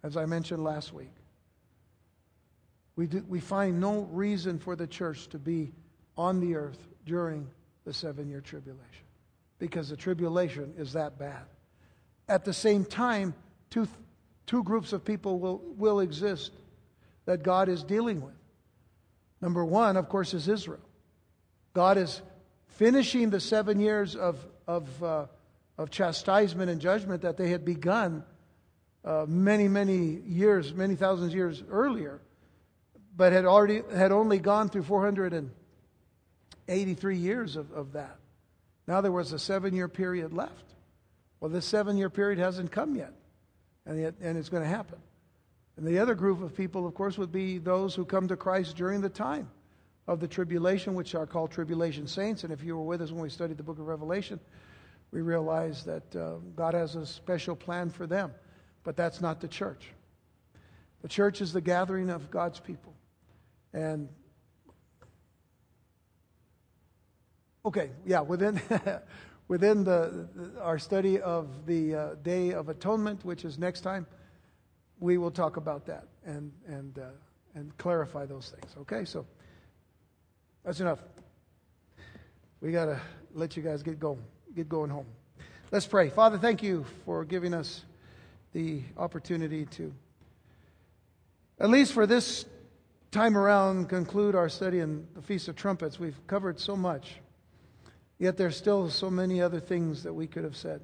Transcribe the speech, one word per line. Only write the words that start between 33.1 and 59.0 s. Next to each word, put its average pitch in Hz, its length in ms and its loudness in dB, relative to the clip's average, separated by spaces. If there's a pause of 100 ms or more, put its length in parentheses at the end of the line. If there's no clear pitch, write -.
but 180 180 8
had 185 120 8
already, 208 380 8 (100)
had 190 200 6
only 208 260 6
gone 202 300 4
through 196 140 -2
four 190 200 2
hundred 196 300 0
and 147 180 -6 (1160)
eighty-three 185 480 0
years 180 400 -2
of, 151 160 -10
of 143 180 -8
that. 143 260 -12 (680)
Now 185 140 2
there 196 100 4
was 175 220 -2
a 151 60 -6
seven-year 185 500 -2
period 180 440 -4
left. - 400 -8 (680)
Well, 156 100 -4
this 175 140 -2
seven-year 202 440 2
period 202 300 0
hasn't 180 320 -2
come 285 240 -2
yet, - 180 -8 (720)
and 156 140 -6
yet, 160 220 -4
and 165 160 -2
it's 160 120 -6
gonna 170 160 -2
happen. 185 340 -4 (760)
And 156 100 -8
the 170 140 4
other 233 160 4
group 180 260 2
of 180 140 -8
people, 185 320 -4
of 170 60 -6
course, 196 240 -4
would 185 160 -4
be 185 240 -2
those 185 360 0
who 180 120 -4
come 185 240 0
to 180 80 -2
Christ 185 400 -2
during 190 240 0
the 196 80 0
time 220 400 -6 (580)
of 170 140 -2
the 170 60 -4
tribulation, 180 640 0
which 175 220 -4
are 160 120 -4
called 160 240 -2
tribulation 160 560 -2
saints. 202 380 -4
And 160 80 -6
if 143 100 -10
you 165 140 -6
were 160 60 -6
with 170 180 -4
us 160 100 -6
when 165 100 -6
we 156 80 -6
studied 160 280 -6
the 147 60 -12
book 156 160 -10
of 156 80 -10
Revelation, 165 520 -4 (720)
we 165 100 -6
realized 160 640 -2
that, 160 300 -8
uh, 90 200 -6 (200)
God 165 200 0
has 165 200 -2
a 160 100 -8
special 175 500 -6
plan 175 340 -6
for 175 180 -10
them. 175 260 -2 (500)
But 160 120 -6
that's 170 240 -2